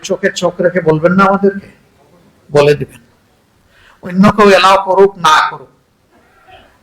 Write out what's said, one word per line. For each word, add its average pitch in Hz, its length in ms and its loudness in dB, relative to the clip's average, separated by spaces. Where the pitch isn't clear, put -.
চোখে 190 320 -6
চোখ 175 260 -6
রেখে 175 200 -2
বলবেন 156 300 -2
না 190 120 0
আমাদেরকে, 196 440 -2
বলে 147 220 2
দিবেন। 139 260 -8
অন্য 190 300 0
কেউ 208 180 2
অ্যালাউ 190 360 4
করুক 190 320 0
না 160 320 0
করুক, 143 200 -16